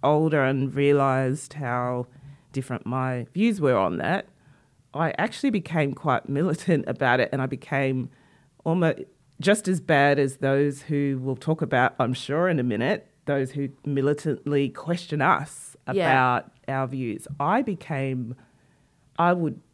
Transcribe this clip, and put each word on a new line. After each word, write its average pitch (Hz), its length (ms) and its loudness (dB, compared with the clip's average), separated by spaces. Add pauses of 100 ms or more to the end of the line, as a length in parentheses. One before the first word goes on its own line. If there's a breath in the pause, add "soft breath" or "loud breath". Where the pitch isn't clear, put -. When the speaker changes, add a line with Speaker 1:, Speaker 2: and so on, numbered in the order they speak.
Speaker 1:
older 151 400 2
and 135 320 0
realised 135 800 2
how 123 540 -4 (440 loud breath)
different 127 320 -6
my 127 480 -4
views 202 280 0
were 127 160 4
on 90 220 2
that, 160 280 -2 (680 soft breath)
I 156 260 -2
actually 226 320 -2
became 165 440 0
quite - 340 -2
militant 160 600 0
about 127 320 2
it, - 120 2
and 131 80 -2
I 131 60 -2
became 135 640 -4 (540 soft breath)
almost 165 340 2 (420)
just 202 280 2
as 180 120 0
bad 143 380 4
as 135 200 0
those 139 440 0
who 143 400 -2
we'll 131 140 -4
talk 160 260 -2
about, 127 380 2
I'm 127 120 2
sure, 156 360 -2
in 165 100 2
a 123 60 0
minute, 123 420 0 (200)
those 139 260 -2
who 139 160 -6 (180)
militantly 143 840 0
question 151 540 -4
us - 540 -2 (160)
Speaker 2:
Yeah. - 0 - (180)
Speaker 1:
about 127 420 2 (140)
our 135 220 -2
views. 127 400 -6 (100)
I 185 240 0
became, 135 720 -6 (840 soft breath)
I 175 140 4
would 170 280 -2 (120)